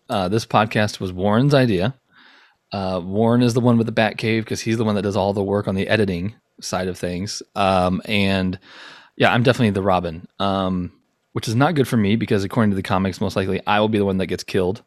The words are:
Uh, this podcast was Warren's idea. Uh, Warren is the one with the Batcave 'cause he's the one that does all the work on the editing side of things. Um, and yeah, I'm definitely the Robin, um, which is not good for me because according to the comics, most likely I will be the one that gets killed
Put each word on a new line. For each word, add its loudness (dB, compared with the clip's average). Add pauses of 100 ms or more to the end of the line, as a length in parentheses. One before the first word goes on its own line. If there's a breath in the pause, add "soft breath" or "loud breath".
Uh, -2
this -2
podcast 0
was -6
Warren's 2
idea. 2 (760 soft breath)
Uh, -4
Warren 2
is 2
the 2
one 4
with 2
the -8
Batcave 0
'cause -8
he's -2
the 0
one 0
that -2
does -2
all 0
the -2
work 0
on -2
the -2
editing 0 (240)
side -4
of -6
things. -6 (140)
Um, 2
and 0 (600 loud breath)
yeah, 4
I'm 4
definitely 4
the -2
Robin, -2 (100)
um, -2 (400)
which -6
is 0
not 2
good 2
for 0
me 2
because 0
according 0
to 0
the -4
comics, -2
most -4
likely -2
I 2
will 2
be 0
the 2
one 0
that -2
gets -6
killed -2